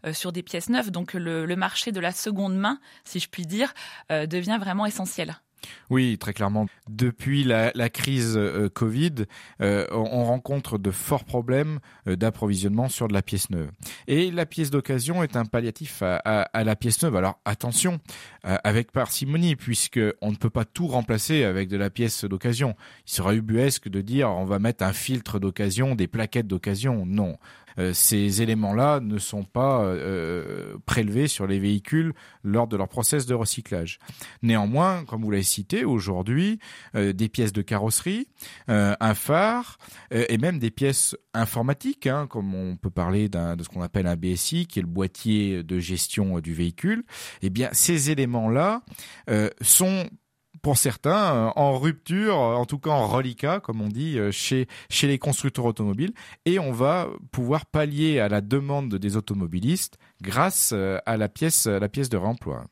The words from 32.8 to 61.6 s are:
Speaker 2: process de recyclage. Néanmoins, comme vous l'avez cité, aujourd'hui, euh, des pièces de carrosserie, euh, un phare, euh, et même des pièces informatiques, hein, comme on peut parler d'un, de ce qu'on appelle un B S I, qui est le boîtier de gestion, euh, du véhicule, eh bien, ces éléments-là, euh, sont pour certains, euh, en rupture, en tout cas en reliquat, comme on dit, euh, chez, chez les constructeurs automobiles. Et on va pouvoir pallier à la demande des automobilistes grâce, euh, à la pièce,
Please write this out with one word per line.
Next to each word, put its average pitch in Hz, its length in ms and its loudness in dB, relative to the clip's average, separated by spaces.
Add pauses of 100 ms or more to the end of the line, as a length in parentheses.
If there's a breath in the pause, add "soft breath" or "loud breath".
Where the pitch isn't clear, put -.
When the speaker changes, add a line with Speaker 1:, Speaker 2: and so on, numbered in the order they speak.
Speaker 2:
process 127 380 0
de 123 80 0
recyclage. 104 640 -4 (420 loud breath)
Néanmoins, 127 600 2
comme 113 180 -6
vous 107 80 -2
l'avez 98 140 2
cité, 196 400 -2
aujourd'hui, 117 760 0 (380 loud breath)
euh, 101 160 2
des 110 160 0
pièces 110 240 0
de 101 100 -2
carrosserie, 113 640 -2 (440 loud breath)
euh, 104 280 4
un 110 160 2
phare, 214 640 0 (340 loud breath)
euh, 117 160 2
et 113 80 2
même 160 220 2
des 113 140 0
pièces - 440 2 (160)
informatiques, 131 760 0
hein, 143 200 0
comme 98 280 -4
on 92 200 -4
peut 95 140 -4
parler 95 380 2
d'un, 85 260 -2
de 85 80 -6
ce - 60 -10
qu'on 90 140 -8
appelle 87 260 0
un 87 80 2
B 85 100 -4
S 90 240 0
I, 170 160 0
qui - 140 -4
est - 20 -2
le 85 60 -4
boîtier 98 760 0
de 90 160 -2
gestion, 90 600 -2
euh, - 20 -2
du 82 120 -6
véhicule, 87 520 0 (360 loud breath)
eh 95 100 0
bien, 117 200 -2
ces 156 400 2
éléments-là, 135 720 2 (460 loud breath)
euh, 107 200 2 (120)
sont 185 500 4 (520)
pour 143 140 4
certains, 160 580 2
euh, 113 220 2
en 139 220 4
rupture, 170 580 0
en 120 300 2
tout 147 120 -6
cas 156 120 -2
en 131 160 4
reliquat, 131 540 0
comme 110 200 -6
on 104 80 -2
dit, 131 300 -2
euh, 101 120 2
chez, 131 380 0 (200 loud breath)
chez - 180 2
les 139 120 2
constructeurs 135 460 -2
automobiles. 113 480 0 (320 loud breath)
Et 180 140 4
on 143 140 -2
va 135 360 2 (220)
pouvoir 131 360 0
pallier 151 540 2
à 104 80 4
la 104 120 2
demande 139 540 0
des 98 220 0
automobilistes 101 840 -2 (220 soft breath)
grâce, 123 540 0
euh, 95 320 0
à 113 100 0
la 107 120 0
pièce, - 380 0